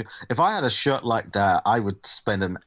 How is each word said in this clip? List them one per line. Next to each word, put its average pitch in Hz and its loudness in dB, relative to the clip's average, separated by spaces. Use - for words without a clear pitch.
if 120 -2
I 185 4
had 185 -2
a 120 2
shirt - 0
like 113 -2
that, 98 2
I 113 2
would 101 -4
spend - -2
an 90 -4